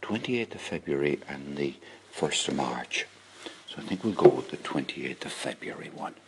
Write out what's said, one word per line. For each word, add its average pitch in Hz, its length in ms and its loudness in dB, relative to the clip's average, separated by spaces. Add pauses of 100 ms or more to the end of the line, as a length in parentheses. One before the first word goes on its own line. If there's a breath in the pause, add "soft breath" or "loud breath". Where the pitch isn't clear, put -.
twenty-eighth 117 540 -2
of - 60 -12
February 71 680 0
and 69 300 -8
the 71 180 0 (340 loud breath)
first - 380 0
of 71 80 0
March. - 500 -2 (600 loud breath)
So - 120 -12
I - 20 -8
think - 240 -4
we'll 104 80 4
go - 160 10
with - 220 4
the - 60 -4
twenty-eighth 67 680 -4
of - 80 -6
February - 600 -6
one. - 220 -8 (120)